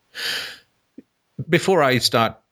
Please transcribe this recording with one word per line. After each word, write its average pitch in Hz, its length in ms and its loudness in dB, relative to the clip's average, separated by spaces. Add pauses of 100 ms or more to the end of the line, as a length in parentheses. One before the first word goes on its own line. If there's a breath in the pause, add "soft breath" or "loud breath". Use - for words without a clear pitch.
(1500 loud breath)
Before 170 340 2
I 127 160 2
start 113 380 0 (160)